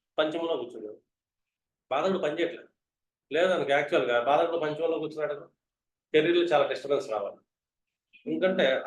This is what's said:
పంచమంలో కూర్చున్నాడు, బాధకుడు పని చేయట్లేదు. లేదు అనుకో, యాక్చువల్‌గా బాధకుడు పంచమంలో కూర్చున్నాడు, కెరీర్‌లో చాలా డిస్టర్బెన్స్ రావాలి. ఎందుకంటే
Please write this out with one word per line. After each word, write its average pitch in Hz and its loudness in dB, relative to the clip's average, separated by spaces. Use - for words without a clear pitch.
పంచమంలో 160 -2
కూర్చున్నాడు, 110 -14
బాధకుడు 175 0
పని 151 -2
చేయట్లేదు. - -6
లేదు 180 4
అనుకో, 143 -2
యాక్చువల్‌గా 143 2
బాధకుడు 165 2
పంచమంలో 156 -2
కూర్చున్నాడు, 151 -6
కెరీర్‌లో 170 4
చాలా 139 4
డిస్టర్బెన్స్ 135 -2
రావాలి. 101 -6
ఎందుకంటే 160 0